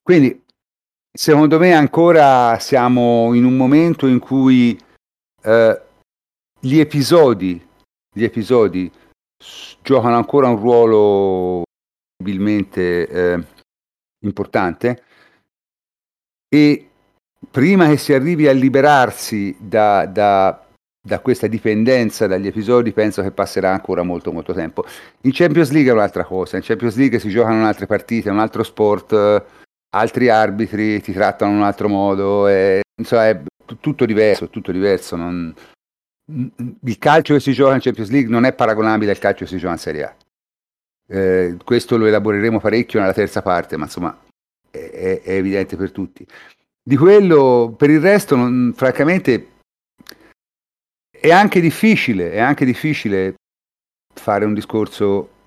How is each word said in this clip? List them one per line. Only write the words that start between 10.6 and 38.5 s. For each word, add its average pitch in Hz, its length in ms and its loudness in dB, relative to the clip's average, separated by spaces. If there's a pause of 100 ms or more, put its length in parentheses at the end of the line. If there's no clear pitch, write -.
possibilmente, 95 920 -4
eh, 87 360 -2 (800)
importante, 101 800 -6 (1400)
e 147 420 2 (600)
prima 170 380 2
che 151 80 4
si - 160 -2
arrivi 151 340 0
a 139 60 4
liberarsi 127 1080 0
da, 101 480 0
da, 98 580 0 (400)
da 98 140 -6
questa 113 300 -2
dipendenza 113 800 0
dagli 95 180 -4
episodi, 110 460 0
penso 107 300 -2
che 95 100 -6
passerà 95 400 -2
ancora 92 320 -4
molto, 87 280 -8
molto 82 200 -10
tempo. 82 320 -8 (380)
In 131 100 0
Champions 156 400 0
League 143 180 2
è - 20 4
un'altra 101 320 0
cosa, 92 320 -8
in 92 60 -6
Champions 110 340 -4
League 123 220 2
si 104 100 -6
giocano 113 380 0
altre 104 200 -4
partite, 104 420 -4
è 101 40 -2
un 101 60 0
altro 110 240 -4
sport, 104 500 -2
eh, 104 320 2 (520)
altri 117 320 0
arbitri 107 720 0
ti 98 100 -12
trattano 98 380 -2
in 101 80 0
un 104 60 2
altro 101 240 -2
modo, 101 580 0
è, 98 340 2 (160)
insomma, 113 320 0
è 92 140 -2 (240)
t-, - 140 -18
tutto 135 260 -2
diverso, 107 420 0
tutto - 220 -12
diverso, 92 460 -2
non, 85 360 -8 (800)
il 123 680 -10
calcio 151 360 2
che 139 60 2
si 139 120 -2
gioca 135 220 2
in 131 60 -2
Champions 110 300 -6
League 123 200 0
non 117 140 0
è 127 100 0